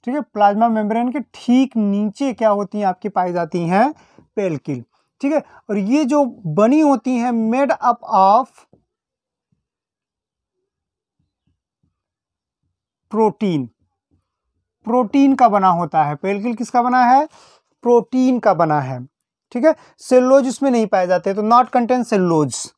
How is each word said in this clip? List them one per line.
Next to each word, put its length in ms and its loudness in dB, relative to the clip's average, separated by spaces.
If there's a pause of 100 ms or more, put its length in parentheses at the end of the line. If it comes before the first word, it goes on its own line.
ठीक 80 -6
है, 60 -4
प्लाज्मा 480 0
मेम्ब्रेन 420 -2
के 80 -6 (140)
ठीक 440 0
नीचे 560 -2
क्या 160 0
होती 280 -2
हैं, 80 -4
आपकी 240 -4
पाई 240 -4
जाती 340 -4
हैं 260 0 (420)
पेलकिल। 480 -6 (380)
ठीक 120 -2
है, 100 -2 (260)
और 80 -4
ये 280 0
जो 180 0 (320)
बनी 240 4
होती 380 0
हैं 140 -4 (200)
made 200 0 (120)
up 180 0 (140)
of 320 4 (4000)
प्रोटीन, 540 -2 (1200)
प्रोटीन 500 2
का 140 4
बना 200 2
होता 340 0
है। 120 -4
पेलकिल 400 -6
किसका 260 -4
बना 240 0
है, 200 4 (580)
प्रोटीन 560 2
का 140 2
बना 260 0
है। 240 -8 (480)
ठीक 140 -4
है, 100 4 (240)
सेलुलोज 480 4
उसमें 240 -2
नहीं 160 0
पाए 200 0
जाते, 260 -2
तो 80 -6
not 280 2
contain 340 -2
cellulose। 640 -2 (100)